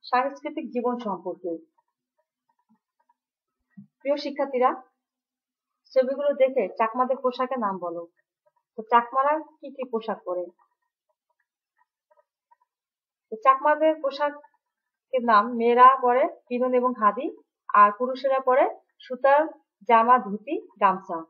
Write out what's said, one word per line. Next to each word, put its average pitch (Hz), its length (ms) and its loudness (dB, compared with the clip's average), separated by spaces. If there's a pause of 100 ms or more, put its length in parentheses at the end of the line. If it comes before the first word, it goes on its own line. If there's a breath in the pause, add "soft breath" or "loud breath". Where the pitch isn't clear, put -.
সাংস্কৃতিক 277 680 -6
জীবন 240 280 -4
সম্পর্কে। 180 580 -8 (2500)
প্রিয় 285 180 -2
শিক্ষার্থীরা, 277 680 -2 (1080)
ছবিগুলো 269 400 0
দেখে 262 440 0
চাকমাদের 247 400 -2
পোশাকের 254 420 -4
নাম 196 180 -4
বলো। 170 300 -10 (680)
তো 220 80 -14
চাকমারা 269 560 0
কি 302 300 -18
কি 254 200 -12
পোশাক 220 360 -8
পরে? 180 200 -6 (2750)
তো 220 60 -10
চাকমাদের 302 680 2
পোশাকের - 1200 -8
নাম, 233 300 2
মেয়েরা 240 480 6
পরে 254 260 2 (200)
পিনন 247 260 -4
এবং 247 240 0
খাদি, 220 400 -2 (360)
আর 208 180 6
পুরুষেরা 262 480 -2
পরে 269 360 2 (240)
সুতার 277 480 2 (400)
জামা, 233 320 4
ধুতি, 262 480 -8 (120)
গামছা। 185 500 -4